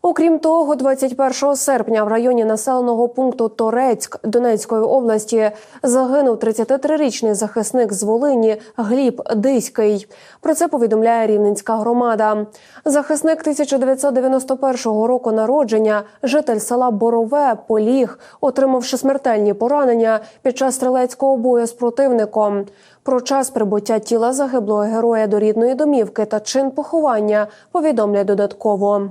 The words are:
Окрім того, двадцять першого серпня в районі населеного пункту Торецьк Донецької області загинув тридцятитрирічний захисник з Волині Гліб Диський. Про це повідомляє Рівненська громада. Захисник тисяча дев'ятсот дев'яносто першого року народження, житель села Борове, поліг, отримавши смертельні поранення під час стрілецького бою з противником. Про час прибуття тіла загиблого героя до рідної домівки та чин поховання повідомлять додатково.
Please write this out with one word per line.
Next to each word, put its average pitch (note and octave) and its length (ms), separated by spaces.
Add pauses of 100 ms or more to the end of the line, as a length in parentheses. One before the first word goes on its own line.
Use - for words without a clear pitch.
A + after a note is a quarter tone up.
Окрім E4 380
того, D#4+ 360
двадцять C4+ 420
першого C4+ 380
серпня A3 480
в G#3 40
районі A#3 380
населеного A#3+ 640
пункту A#3+ 420
Торецьк A#3 720
Донецької A3+ 580
області A3 720 (320)
загинув C4 560
тридцятитрирічний B3+ 960
захисник G#3+ 600
з G3 100
Волині A3+ 580 (160)
Гліб B3 440 (140)
Диський. G#3+ 720 (340)
Про D#4 120
це E4+ 140
повідомляє A3+ 600
Рівненська G#3 480
громада. A3 720 (400)
Захисник D#4 580
тисяча C#4 340
дев'ятсот C4 360
дев'яносто C4 440
першого A#3 500
року B3 240
народження, A3 720 (200)
житель B3+ 360
села B3 320
Борове, A#3 680 (100)
поліг, A3+ 520 (220)
отримавши C4 560
смертельні A#3 560
поранення A#3 680 (220)
під B3+ 160
час C4 180
стрілецького B3+ 600
бою A#3 300
з A#3 40
противником. A3 960 (380)
Про B3+ 180
час C4+ 280
прибуття G#3 500
тіла A#3 340
загиблого A#3+ 480
героя A3+ 460
до G#3 120
рідної A3+ 360
домівки B3 500
та G#3+ 140
чин C4+ 320
поховання A#3 760 (240)
повідомлять G#3+ 560
додатково. G3+ 840